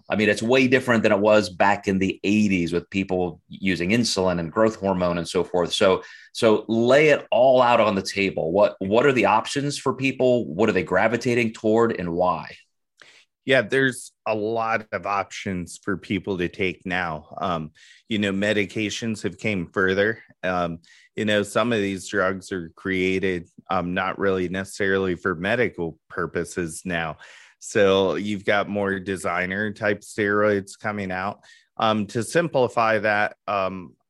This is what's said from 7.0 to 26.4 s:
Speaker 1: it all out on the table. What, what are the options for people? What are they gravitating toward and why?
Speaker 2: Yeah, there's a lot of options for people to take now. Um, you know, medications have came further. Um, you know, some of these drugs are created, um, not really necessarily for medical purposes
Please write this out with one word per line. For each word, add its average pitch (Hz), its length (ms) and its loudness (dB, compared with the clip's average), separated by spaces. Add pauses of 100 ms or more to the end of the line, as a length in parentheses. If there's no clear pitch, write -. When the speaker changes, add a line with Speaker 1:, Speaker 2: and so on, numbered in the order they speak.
Speaker 1:
it - 220 0
all 127 300 6
out 120 200 6
on 104 140 2
the 92 60 2
table. 87 520 -2
What, 104 260 4
what 107 260 2
are 139 80 4
the 107 120 4
options 139 520 0
for - 160 -2
people? 127 540 0
What 95 220 2
are 95 40 0
they 92 100 2
gravitating 113 680 0
toward 113 480 2
and 87 140 -6
why? 87 420 -2 (880)
Speaker 2:
Yeah, 131 180 4
there's 131 500 -2 (140)
a 110 100 -2
lot 113 560 -2
of 95 140 -6
options 95 760 -6
for 101 140 -4
people 95 440 -4
to 87 100 -2
take 92 360 -6
now. 87 540 -6
Um, 82 320 -4 (380)
you 107 100 -2
know, 101 140 0
medications 104 920 -4
have 92 140 -8
came 98 300 -4
further. 101 540 0 (220)
Um, 87 360 -4 (360)
you 110 80 -6
know, 104 200 0
some 113 280 0
of 110 80 2
these 98 300 -4
drugs 95 420 -2
are 85 240 -8
created, 92 720 -2 (220)
um, 90 240 -2
not 92 260 -4
really 92 300 0
necessarily 95 680 -2
for 92 180 -4
medical 90 640 -4 (120)
purposes 85 720 -6